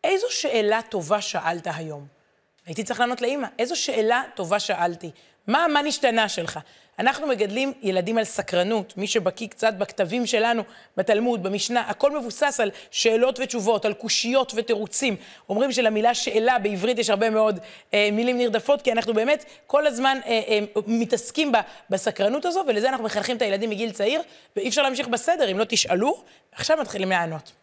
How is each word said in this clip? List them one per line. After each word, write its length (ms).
איזו 260
שאלה 580
טובה 320
שאלת 540
היום?'" 320
הייתי 180
צריך 160
לענות 200
לאמא, 260
"איזו 180
שאלה 460
טובה 260
שאלתי?" 500
מה, 220
מה 140
נשתנה 460
שלך? 300
אנחנו 280
מגדלים 460
ילדים 360
על 60
סקרנות, 720
מי 100
שבקיא 420
קצת 260
בכתבים 520
שלנו, 360
בתלמוד, 460
במשנה, 380
הכל 380
מבוסס 440
על 80
שאלות 520
ותשובות, 420
על 100
קושיות 600
ותירוצים. 600
אומרים 240
שלמילה 420
שאלה 440
בעברית 400
יש 120
הרבה 200
מאוד, 280
אה, 180
מילים 260
נרדפות, 440
כי 100
אנחנו 220
באמת 300
כל 200
הזמן, 400
אה, 220
אה, 100
מתעסקים 680
ב-, 40
בסקרנות 540
הזו, 220
ולזה 220
אנחנו 160
מחנכים 320
את 60
הילדים 280
מגיל 220
צעיר, 300
ואי 120
אפשר 140
להמשיך 260
בסדר 420
אם 80
לא 100
תשאלו. 540
עכשיו 280
מתחילים 300
לענות. 420